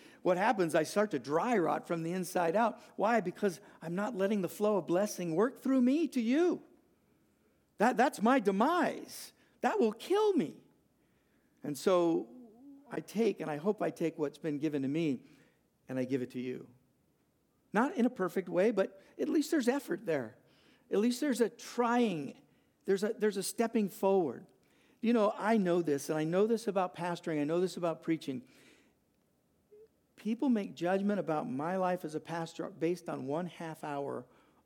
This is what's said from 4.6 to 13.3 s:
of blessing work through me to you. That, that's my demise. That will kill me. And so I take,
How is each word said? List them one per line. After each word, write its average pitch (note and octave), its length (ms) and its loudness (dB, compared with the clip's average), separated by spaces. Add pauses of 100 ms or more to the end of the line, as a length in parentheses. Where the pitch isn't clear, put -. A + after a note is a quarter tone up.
of E3 100 -2
blessing F3 480 0
work A3+ 260 0
through C4 200 2
me C#4 260 4
to - 120 -2
you. C#4 440 2 (1120)
That, A#3 180 4
that's A#3 280 2
my B3+ 160 6
demise. A3 920 0 (320)
That E4+ 140 2
will A3 140 4
kill G#4 400 2
me. A#3 200 0 (1120)
And D3 120 -6
so F3 520 2 (640)
I D#3 80 -6
take, G3+ 420 -2